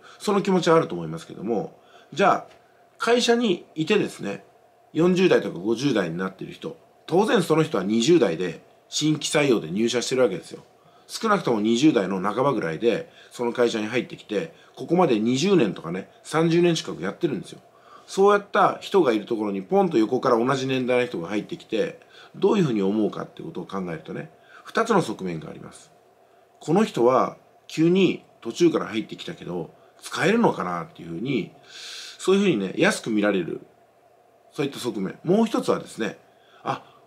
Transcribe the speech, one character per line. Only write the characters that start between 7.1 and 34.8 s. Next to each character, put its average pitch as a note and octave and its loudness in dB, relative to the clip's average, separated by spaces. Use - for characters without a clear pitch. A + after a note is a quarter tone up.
然 A#3+ 2
そ D#3 2
の D#3+ 4
人 D3+ -2
は F#2 0
二 A2 2
十 D#3+ 6
代 G2 4
で E2+ -6
新 D3+ -2
規 D3 -4
採 D3 0
用 A2 2
で D#2 -12
入 G#2+ 0
社 A#2 -2
し - -6
て C3 -2
る B2+ 4
わ A2+ 4
け F2+ -4
で D#2+ -12
す - -20
よ。 - -18
少 - -6
な G3+ 2
く D#3+ -4
と C3 0
も G#2+ 0
二 A2+ 2
十 D3 6
代 G#2 2
の F#2+ -2
半 G#2 -2
ば C#3 0
ぐ G#2+ -2
ら E2 -4
い D#2+ -8
で、 G#2 0
そ A#2+ -8
の A#2 -4
会 A#2+ 2
社 A2 -2
に G#2+ -4
入 A#2 -4
っ - -8
て - -14
き - -20
て、 F#2+ -6
こ - -12
こ E3 0
ま F3+ 4
で A#2+ 2
二 A#2+ 0
十 F#3+ 2
年 A2 2
と - -14
か E2 -8
ね、 F#2 -8
三 E3 0
十 E3+ 4
年 F3 4
近 D#3 -6
く - -10
や F#2+ -4
っ - -14
て - -4
る C3 -4
ん E2+ -8
で - -16
す - -18
よ。 - -20
そ G3 4
う - 6
や G3+ 4
っ G3+ -6
た E3+ 2
人 F#3+ 2
が B2 4
い G#2+ 2
る G2 -6
と A#2 -4
こ G#2+ -4
ろ G#2 -2
に G2 -4
ポ F#3+ 2
ン F#3+ 2
と E3 0
横 A2+ 2
か C3+ 0
ら A#2 4
同 C3+ 0
じ C3 -6
年 C3 -2
代 B2 2
の B2 0
人 A#2+ -8
が E2 -8
入 G2+ -4
っ - -10
て - -10
き - -20
て、 F#2 -4
ど F#3+ 2
う A3 4
い G3 4
う - 4
ふ D3 2
う A#2+ 0
に G#2 0
思 G#2 2
う F#2 -2
か F2 -10
っ E2 -12
て - -18
こ E2 -12
と F#2 -10
を E2+ -10
考 G2 -6
え E2 -6
る D#2 -10
と F#2 -14
ね、 - -10
二 - -2
つ A3+ 0
の F#3 4
側 - -8
面 F2 -6
が - -14
あ - -16
り - -18
ま - -18
す。 - -20
こ D3+ -2
の G3+ 4
人 C#3+ 0
は A#2+ 2
急 D#3+ 2
に F3+ 2
途 A#2 -8
中 F3 4
か A#2 -2
ら F2+ -4
入 G#2 -4
っ - -8
て - -14
き - -16
た F2 -10
け E2 -16
ど、 E2+ -8
使 B2 -6
え F3+ 2
る A#3 2
の F#3+ 2
か F2+ -8
な F2 -6
っ D#2+ -12
て - -20
い - -16
う E2 -14
ふ E2 -8
う - -8
に、 A#2 -4
そ - 2
う - 6
い G3 4
う - 2
ふ G#3 2
う G3 4
に C3+ 2
ね、 F#2+ -4
安 F#3+ 2
く - -8
見 G#2+ 2
ら G#2 2
れ F#2+ 0
る、 - -8
そ D3+ -6
う - 0
い C#3 -4
っ - -8
た A#2+ -14
側 G#2+ -6